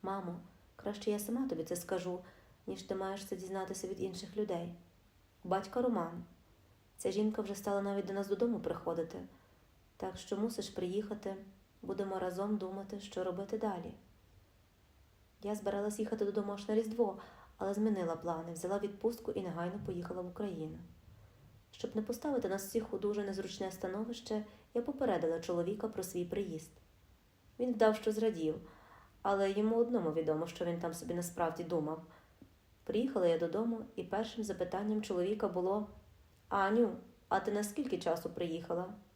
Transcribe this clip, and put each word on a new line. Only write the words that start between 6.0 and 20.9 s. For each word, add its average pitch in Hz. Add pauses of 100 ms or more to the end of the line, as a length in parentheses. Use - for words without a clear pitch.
Ця 190
жінка 214
вже 196
стала 202
навіть 202
до 190
нас 196
додому 226
приходити. 165 (800)
Так 190
що -
мусиш 214
приїхати, 196 (460)
будемо 190
разом 190
думати, 196
що -
робити 185
далі». 202 (1500)
Я 208
збиралась 202
їхати 220
додому 202
аж 202
на 214
Різдво, 220 (400)
але 196
змінила 196
плани, 165
взяла 185
відпустку 208
і 196
негайно 175
поїхала 175
в 180
Україну. 165 (960)